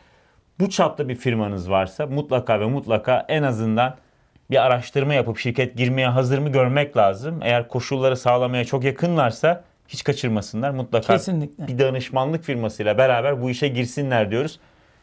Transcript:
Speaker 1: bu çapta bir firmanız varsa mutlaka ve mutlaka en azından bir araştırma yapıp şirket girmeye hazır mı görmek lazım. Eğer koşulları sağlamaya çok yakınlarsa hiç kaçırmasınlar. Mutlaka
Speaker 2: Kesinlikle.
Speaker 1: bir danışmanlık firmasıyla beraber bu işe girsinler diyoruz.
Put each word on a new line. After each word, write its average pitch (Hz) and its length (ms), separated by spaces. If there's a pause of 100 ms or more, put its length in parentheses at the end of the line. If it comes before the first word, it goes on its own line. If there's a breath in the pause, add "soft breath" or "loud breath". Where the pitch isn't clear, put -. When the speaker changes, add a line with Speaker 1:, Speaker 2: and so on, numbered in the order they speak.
(600 soft breath)
Speaker 1:
bu 196 100
çapta 156 380
bir 127 60
firmanız 104 560
varsa 95 360
mutlaka 127 540
ve 107 60
mutlaka 123 600
en 156 140
azından 117 540 (540 soft breath)
bir 123 160
araştırma 135 480
yapıp 117 240
şirket 123 380
girmeye 127 320
hazır 131 300
mı 147 100
görmek 135 480
lazım. 113 460
Eğer 120 260
koşulları 131 480
sağlamaya 123 480
çok 127 200
yakınlarsa 156 800 (240 soft breath)
hiç - 160
kaçırmasınlar. 117 640
Mutlaka 120 420
Speaker 2:
Kesinlikle. 147 560
Speaker 1:
bir 123 100
danışmanlık 131 680
firmasıyla 110 540
beraber 131 440
bu 127 80
işe 131 180
girsinler 123 640
diyoruz. 135 300 (420 soft breath)